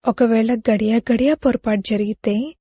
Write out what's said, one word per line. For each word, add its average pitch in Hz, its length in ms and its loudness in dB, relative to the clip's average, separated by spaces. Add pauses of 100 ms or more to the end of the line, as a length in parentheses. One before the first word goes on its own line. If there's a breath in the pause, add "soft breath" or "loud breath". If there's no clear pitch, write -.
ఒకవేళ 226 460 2
గడియా 220 440 0 (160)
గడియా 269 220 2
పొరపాటు 214 540 -2
జరిగితే 208 720 -4